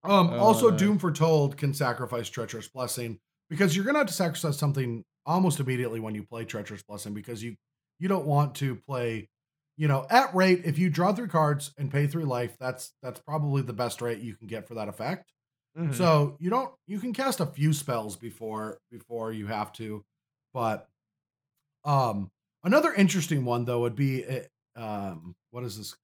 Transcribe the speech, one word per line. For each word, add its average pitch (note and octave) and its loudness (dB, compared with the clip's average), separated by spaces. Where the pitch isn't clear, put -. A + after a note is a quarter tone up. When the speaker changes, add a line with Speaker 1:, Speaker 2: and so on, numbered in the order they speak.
Speaker 1:
Um, F#3+ 6
Speaker 2:
Oh, G3 -2
Speaker 1:
also A3 8
Speaker 2:
man. F#3 6
Speaker 1:
Doom G#3 4
Foretold D3+ 4
can C#3 0
sacrifice A#2+ -2
Treacherous A2 -8
Blessing, A#2+ -6
because E3 2
you're G3 0
gonna C#4+ 2
have C#4 2
to F3 -6
sacrifice D#3 -2
something C3+ -2
almost F3 2
immediately B2 -2
when A2 -6
you G#2 -8
play A2+ -10
Treacherous G#2 -10
Blessing, G#2 -12
because G#2+ -10
you, A#2 -10
you F3 -4
don't F#3 2
want C#3+ 2
to C3+ -2
play, A#2 -6
you D3+ 0
know, C3+ 2
at B3+ 4
rate, F#3 4
if D3 0
you F#3 2
draw F3 2
three A3 -4
cards D3 0
and C#3+ -6
pay C#3+ 2
three D#3+ -2
life, B2 -4
that's, B2+ -8
that's B2+ -10
probably D3 -2
the A#2+ -6
best A#2 -4
rate A#2 -4
you A2+ -10
can A2+ -20
get G#2 -10
for A#2+ -16
that G#2+ -8
effect. C3+ -8
Speaker 2:
Mm-hmm. D#3+ -2
Speaker 1:
So D3 4
you E3+ -4
don't, B3+ -2
you G3 -8
can B3 -6
cast C4 -2
a D#3 0
few D3 0
spells A2+ -4
before, G#2+ -10
before A2+ -8
you G#2 -8
have G#2+ -6
to, G#2+ -10
but, A2+ -4
um, A#2+ 0
another D4+ 4
interesting E3 2
one A#2+ 0
though A#2+ 0
would A#2+ 0
be, C3 0
uh, B2 -6
um, G2 -8
what B2 -10
is G#2 -8
this? G#2+ -12